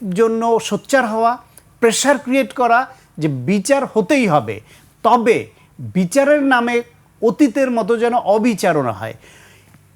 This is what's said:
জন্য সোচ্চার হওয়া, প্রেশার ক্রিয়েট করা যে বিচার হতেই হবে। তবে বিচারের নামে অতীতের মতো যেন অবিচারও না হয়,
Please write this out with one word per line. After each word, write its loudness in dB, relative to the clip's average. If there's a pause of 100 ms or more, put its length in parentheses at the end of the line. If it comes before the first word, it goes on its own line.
(160)
জন্য 0
সোচ্চার -2
হওয়া, 0 (420)
প্রেশার 2
ক্রিয়েট -2
করা 2 (300)
যে -2
বিচার -2
হতেই 0
হবে। -2 (420)
তবে 2 (320)
বিচারের 0
নামে 0 (400)
অতীতের 0
মতো -2
যেন 0
অবিচারও 0
না -4
হয়, -10 (840)